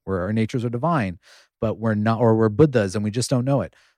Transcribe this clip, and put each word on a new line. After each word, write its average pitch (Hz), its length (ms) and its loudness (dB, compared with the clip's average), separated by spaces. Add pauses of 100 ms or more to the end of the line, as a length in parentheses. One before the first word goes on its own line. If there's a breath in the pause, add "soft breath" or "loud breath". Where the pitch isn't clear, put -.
We're, 92 160 -2
our 98 100 -4
natures 113 320 -2
are 123 60 -4
divine, 120 480 -2 (420 soft breath)
but 110 180 -2
we're 110 160 0
not, 107 260 0
or 113 140 6
we're 110 140 4
Buddhas 107 460 2
and 104 100 -4
we 107 60 -2
just 123 180 -4
don't 123 160 0
know 139 160 0
it, 82 160 -8 (220 soft breath)